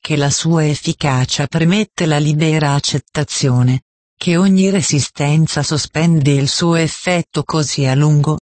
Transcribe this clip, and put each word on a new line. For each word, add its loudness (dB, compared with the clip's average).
che -4
la 0
sua 0
efficacia -2
permette 0
la 0
libera 0
accettazione, -2
che -2
ogni 4
resistenza 0
sospende 0
il 2
suo 0
effetto -2
così -2
a 0
lungo 2